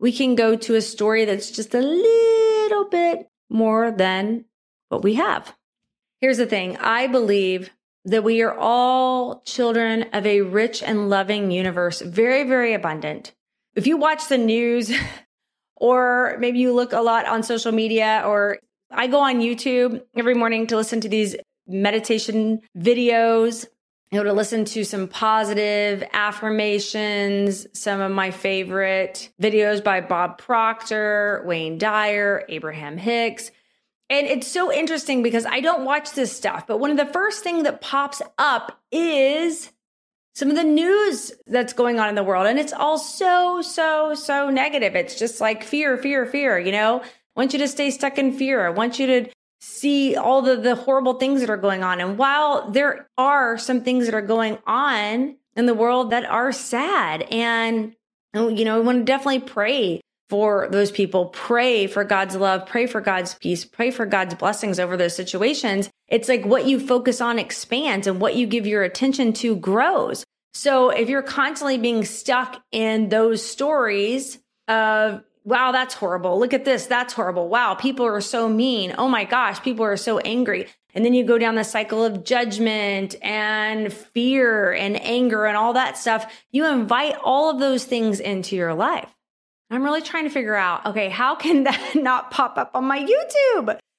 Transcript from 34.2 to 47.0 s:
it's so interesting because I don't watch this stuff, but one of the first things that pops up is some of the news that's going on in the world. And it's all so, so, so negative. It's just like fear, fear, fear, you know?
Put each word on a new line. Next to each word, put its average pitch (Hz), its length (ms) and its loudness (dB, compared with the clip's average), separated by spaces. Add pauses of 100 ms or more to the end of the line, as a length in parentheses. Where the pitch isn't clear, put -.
it's 262 180 -2
so 359 260 -2
interesting 285 520 -2
because 233 200 0
I - 140 -2
don't 269 260 0
watch 294 280 -2
this 254 220 -4
stuff, 180 340 -6
but 214 100 -2
one 285 140 0
of 285 40 2
the 285 160 0
first 415 300 -2
things 339 220 -2
that - 160 -2
pops 277 420 -4 (160)
up 254 420 -2 (120)
is 311 800 0 (640)
some 277 120 0
of 285 60 4
the 339 80 2
news 339 680 2 (160)
that's 240 240 0
going 240 260 2
on 214 100 2
in 208 60 -2
the 202 80 0
world. 190 240 2
And 240 100 4
it's 294 160 -2
all 302 260 0
so, 359 640 0
so, 311 520 0
so 285 340 -2
negative. 262 460 0
It's 175 240 -4
just 226 220 -4
like 220 240 -2
fear, 294 320 0
fear, 269 280 0
fear, 262 320 0
you 175 140 -2
know? 220 300 2